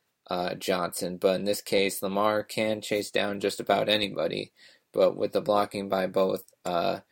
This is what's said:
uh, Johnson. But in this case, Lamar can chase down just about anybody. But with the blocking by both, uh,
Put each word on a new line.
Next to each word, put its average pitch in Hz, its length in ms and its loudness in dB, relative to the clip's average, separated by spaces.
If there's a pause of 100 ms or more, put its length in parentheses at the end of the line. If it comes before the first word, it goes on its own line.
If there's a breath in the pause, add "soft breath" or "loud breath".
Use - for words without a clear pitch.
(300)
uh, 180 240 -2
Johnson. 90 640 -2
But 95 180 4
in 92 80 -4
this 101 160 0
case, 98 420 0
Lamar 104 400 2
can 110 380 -2
chase 104 300 -2
down 101 300 -2
just 98 200 -2
about 101 300 2
anybody. 101 640 -2 (380 soft breath)
But 95 260 4
with 101 160 -2
the 95 100 0
blocking 101 460 0
by 95 180 0
both, 95 440 0 (140)
uh, 92 360 0 (120)